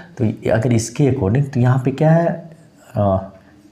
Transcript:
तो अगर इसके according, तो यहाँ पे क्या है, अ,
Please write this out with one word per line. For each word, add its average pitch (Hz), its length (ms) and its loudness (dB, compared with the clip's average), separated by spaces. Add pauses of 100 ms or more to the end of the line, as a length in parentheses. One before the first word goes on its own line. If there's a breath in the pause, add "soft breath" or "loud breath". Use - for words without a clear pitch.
(180 loud breath)
तो 113 60 -2 (280)
अगर 117 200 2
इसके 120 380 0
according, 110 440 0
तो 120 60 0
यहाँ 127 240 2
पे 131 60 0
क्या 156 220 2
है, 170 160 2 (680)
अ, 101 220 0 (560 loud breath)